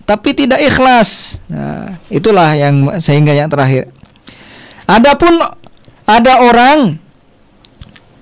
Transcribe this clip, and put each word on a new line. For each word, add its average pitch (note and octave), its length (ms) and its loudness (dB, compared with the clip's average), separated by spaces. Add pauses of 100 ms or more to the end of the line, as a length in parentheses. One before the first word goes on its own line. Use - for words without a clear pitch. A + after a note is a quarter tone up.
tapi G#3 240 -2
tidak C4+ 320 -2
ikhlas. B3+ 880 0
Nah, D3+ 560 -12
itulah F#3 480 0
yang C#3+ 480 -2
sehingga D3 320 0
yang D3 160 -2
terakhir. C3+ 400 -2 (1000)
Adapun C#4+ 480 2 (680)
ada A#3+ 400 2
orang A#3+ 540 2 (1200)